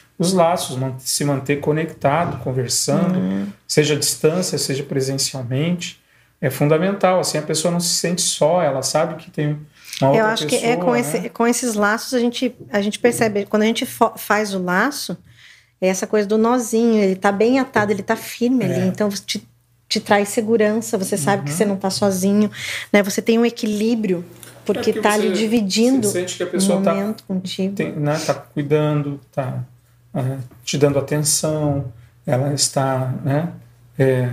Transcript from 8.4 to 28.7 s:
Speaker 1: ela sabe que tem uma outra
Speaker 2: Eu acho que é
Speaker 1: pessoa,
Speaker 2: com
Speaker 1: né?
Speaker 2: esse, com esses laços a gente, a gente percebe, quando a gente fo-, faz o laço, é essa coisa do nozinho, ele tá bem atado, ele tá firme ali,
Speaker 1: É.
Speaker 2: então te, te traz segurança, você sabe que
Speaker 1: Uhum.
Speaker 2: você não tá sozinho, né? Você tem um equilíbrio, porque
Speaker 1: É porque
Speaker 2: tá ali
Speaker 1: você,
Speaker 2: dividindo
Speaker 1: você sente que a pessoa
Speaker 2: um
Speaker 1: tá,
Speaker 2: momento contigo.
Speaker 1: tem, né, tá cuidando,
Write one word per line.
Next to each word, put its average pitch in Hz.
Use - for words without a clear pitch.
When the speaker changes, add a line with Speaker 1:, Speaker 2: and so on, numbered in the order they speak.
Speaker 1:
ela 135
sabe 165
que -
tem 151
uma 135
outra 220
Speaker 2:
Eu 214
acho 220
que -
é -
Speaker 1:
pessoa, -
Speaker 2:
com 247
Speaker 1:
né? 240
Speaker 2:
esse, 185
com 233
esses 240
laços 208
a 247
gente, 240
a 208
gente 208
percebe, 220
quando 214
a 214
gente 233
fo-, 226
faz 208
o 185
laço, 190
é 185
essa 190
coisa 208
do 214
nozinho, 226
ele 190
tá 202
bem 226
atado, 214
ele 196
tá 220
firme 240
ali, 180
Speaker 1:
É. 185
Speaker 2:
então 196
te, -
te -
traz 202
segurança, 220
você 190
sabe 180
que 143
Speaker 1:
Uhum. 156
Speaker 2:
você 196
não 202
tá 190
sozinho, 202
né? 202
Você 202
tem 226
um 233
equilíbrio, 214
porque 214
Speaker 1:
É -
porque 214
Speaker 2:
tá 208
ali 214
Speaker 1:
você, 196
Speaker 2:
dividindo 220
Speaker 1:
você 180
sente 180
que 185
a -
pessoa 190
Speaker 2:
um 196
Speaker 1:
tá, 185
Speaker 2:
momento 202
contigo. 190
Speaker 1:
tem, 165
né, 147
tá 147
cuidando, 147